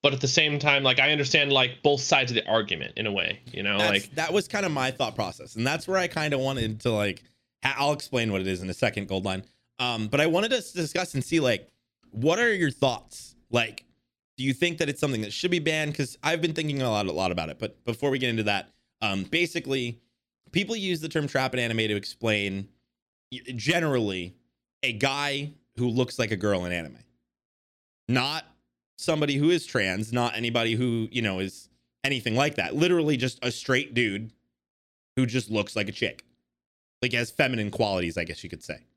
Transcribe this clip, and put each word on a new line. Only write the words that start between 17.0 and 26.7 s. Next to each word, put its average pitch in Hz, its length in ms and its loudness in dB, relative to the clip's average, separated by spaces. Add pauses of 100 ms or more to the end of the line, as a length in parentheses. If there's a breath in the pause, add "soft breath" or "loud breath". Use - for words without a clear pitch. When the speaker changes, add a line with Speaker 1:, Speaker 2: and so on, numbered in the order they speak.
Speaker 2:
a 92 60 -2
lot 90 200 0
about 82 160 -2
it. 73 100 -12
But - 260 -8
before 120 260 0
we 131 100 0
get 127 100 0
into 110 140 0
that, 101 260 0 (300)
um, 98 240 0
basically, 135 720 -2 (540)
people 208 240 0
use 185 240 -2
the 156 80 -8
term 151 180 0
trap 135 260 0
in 127 60 0
anime 113 200 0
to 107 180 2
explain 101 720 -2 (640)
y-, 127 80 -12 (160)
generally 117 800 0 (480)
a 127 80 0
guy 139 580 -2 (280)
who 123 100 2
looks 123 280 0
like 113 140 0
a 110 60 0
girl 92 280 0
in 87 60 -2